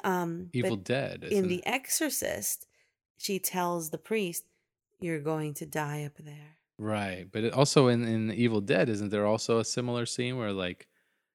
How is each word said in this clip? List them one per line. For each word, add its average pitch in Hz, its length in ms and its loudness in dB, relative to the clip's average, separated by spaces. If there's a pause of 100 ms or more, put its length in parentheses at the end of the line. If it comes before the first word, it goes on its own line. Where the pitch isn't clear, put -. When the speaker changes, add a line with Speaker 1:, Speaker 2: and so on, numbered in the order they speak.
Speaker 1:
um, 180 480 -2
Speaker 2:
Evil 117 240 0
Speaker 1:
but 95 80 -12
Speaker 2:
Dead, 120 400 -2
Speaker 1:
in - 60 -8
Speaker 2:
isn't 196 180 4
Speaker 1:
The 180 80 0
Speaker 2:
it? 175 80 -8
Speaker 1:
Exorcist, - 1000 -2 (520)
she 196 220 -2
tells 175 500 -2
the 165 80 -6
priest, 196 480 -4 (560)
"You're 165 180 -2
going 151 360 -2
to 165 100 -10
die 147 400 -4
up 143 120 -10
there." 151 380 -18 (260)
Speaker 2:
Right, 101 480 -4
but 110 140 -2
it 117 100 0
also 139 360 6
in, 120 180 4
in 110 240 0
Evil 113 300 4
Dead, 160 260 4
isn't 104 220 -2
there 104 160 2
also 110 340 2
a 110 60 0
similar 123 400 -2
scene 127 320 -4
where, 107 160 -2
like, 90 340 -6 (480)